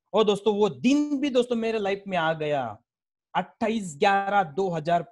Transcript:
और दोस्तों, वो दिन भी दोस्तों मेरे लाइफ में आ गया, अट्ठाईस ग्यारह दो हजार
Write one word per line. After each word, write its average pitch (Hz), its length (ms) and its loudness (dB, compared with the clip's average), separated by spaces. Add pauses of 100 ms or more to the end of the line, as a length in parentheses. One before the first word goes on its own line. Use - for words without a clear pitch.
(120)
और 208 120 4
दोस्तों, 208 320 2
वो 208 120 4
दिन 277 520 2
भी 285 100 -2
दोस्तों 247 260 0
मेरे 226 220 -2
लाइफ 196 280 -2
में 190 100 -4
आ 160 180 2
गया, 151 280 -2 (720)
अट्ठाईस 190 640 -4
ग्यारह 196 460 2
दो 180 260 -2
हजार 170 420 0